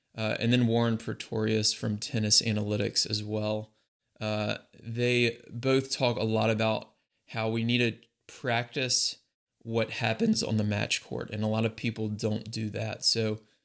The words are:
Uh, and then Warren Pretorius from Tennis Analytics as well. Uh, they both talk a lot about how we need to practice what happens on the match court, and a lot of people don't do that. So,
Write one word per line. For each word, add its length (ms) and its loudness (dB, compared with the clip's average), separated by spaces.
Uh, 220 -2
and 140 2
then 160 4
Warren 280 2
Pretorius 760 0
from 260 -2
Tennis 420 2
Analytics 640 0
as 200 -4
well. 480 -4
Uh, 380 -2
they 680 0
both 400 0
talk 260 2
a 60 -2
lot 280 2
about 440 0
how 200 -2
we 140 0
need 140 4
to 200 0
practice 880 -2
what 260 0
happens 500 0
on 160 0
the 60 4
match 400 0
court, 300 -8
and 100 -4
a 60 2
lot 180 2
of 80 -4
people 340 -4
don't 400 -2
do 220 -4
that. 340 -6
So, 360 2